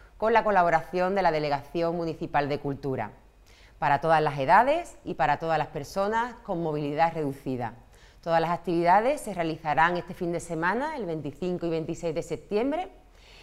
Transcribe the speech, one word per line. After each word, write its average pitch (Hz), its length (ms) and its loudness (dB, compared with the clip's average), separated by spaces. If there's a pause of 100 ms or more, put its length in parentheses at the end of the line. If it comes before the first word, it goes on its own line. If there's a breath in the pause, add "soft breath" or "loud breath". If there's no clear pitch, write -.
(180 loud breath)
con 220 160 2
la 220 100 6
colaboración 180 720 2
de 196 60 2
la 175 100 4
Delegación 156 640 -2
Municipal 156 540 -2
de 143 100 -2
Cultura, 131 520 -4 (680 soft breath)
para 143 220 2
todas 160 200 4
las 143 160 0
edades 233 680 4
y 180 80 -6
para 147 240 0
todas 160 200 -2
las 147 100 -2
personas 208 680 -4 (100)
con 175 180 -4
movilidad 151 520 0
reducida. 131 640 -6 (460 soft breath)
Todas 165 200 2
las 165 100 0
actividades 180 720 2
se 208 120 -8
realizarán 160 600 0
este 175 180 -6
fin 175 200 -4
de 165 80 -4
semana, 208 560 -4
el 220 80 -8
veinticinco 170 600 -6
y 170 40 -2
veintiséis 165 440 -4
de 160 100 -4
septiembre, 269 680 -4 (540 loud breath)